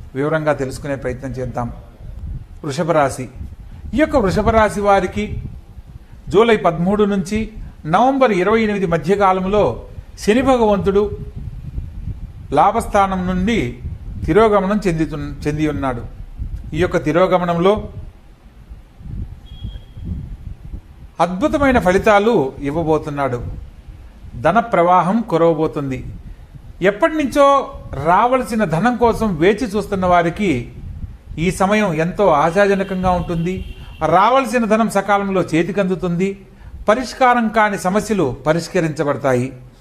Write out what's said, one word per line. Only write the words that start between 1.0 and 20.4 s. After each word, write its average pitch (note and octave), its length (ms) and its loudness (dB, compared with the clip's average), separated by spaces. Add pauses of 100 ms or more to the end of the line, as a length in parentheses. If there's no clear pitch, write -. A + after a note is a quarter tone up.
చేద్దాం. A#2+ 420 -6 (920)
వృషభ D#3 260 -2
రాశి. C3+ 380 0 (640)
ఈ - 20 -2
యొక్క D4+ 200 2
వృషభ G3 320 2
రాశి G#3 320 2
వారికి G3+ 560 0 (920)
జూలై A3 280 6
పదమూడు F#3 480 2
నుంచి G3+ 480 -2 (340)
నవంబర్ B3 460 4
ఇరవై G3+ 300 2
ఎనిమిది G3+ 240 0
మధ్యకాలంలో F#3+ 960 2 (340)
శని A3+ 240 2
భగవంతుడు G3+ 760 2 (1300)
లాభస్థానం F#3+ 720 2
నుండి F#3 520 0 (460)
తిరోగమనం G3+ 640 4
చెందుతు-, D3+ 600 -2
చెంది D3+ 200 0
ఉన్నాడు. C3+ 340 -4 (720)
ఈ D#3 60 -2
యొక్క F3 240 0
తిరోగమనంలో F3 840 2 (3250)